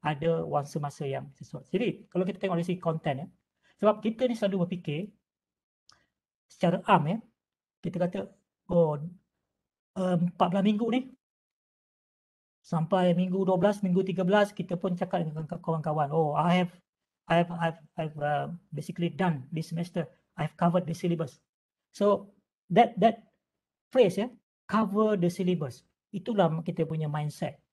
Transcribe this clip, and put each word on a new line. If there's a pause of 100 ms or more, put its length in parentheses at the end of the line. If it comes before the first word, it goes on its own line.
Ada
masa-masa
yang
sesuai.
Jadi, (240)
kalau
kita
tengok
dari
segi
content,
ya. (540)
Sebab
kita
ni
selalu
berfikir (1400)
secara
am,
ya. (640)
Kita
kata, (480)
"Oh, (960)
eh,
empat
belas
minggu
ni, (1600)
sampai
minggu
dua
belas,
minggu
tiga
belas,
kita
pun
cakap
dengan
kawan-kawan,
'Oh,
I
have, (520)
I
have,
I
have, (160)
I
have,
uh, (240)
basically
done
this
semester. (320)
I
have
covered
the
syllabus.'" (480)
So, (360)
that,
that (640)
phrase,
ya, (420)
"cover
the
syllabus," (320)
itulah (120)
kita
punya
mindset. (140)